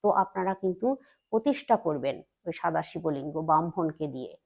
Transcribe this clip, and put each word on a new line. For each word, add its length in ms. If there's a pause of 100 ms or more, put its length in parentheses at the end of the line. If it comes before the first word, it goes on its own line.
তো 40 (160)
আপনারা 380
কিন্তু 260 (460)
প্রতিষ্ঠা 420 (100)
করবেন 300 (280)
ওই 100
সাদা 360
শিবলিঙ্গ 460 (120)
ব্রাহ্মণকে 600
দিয়ে 240 (140)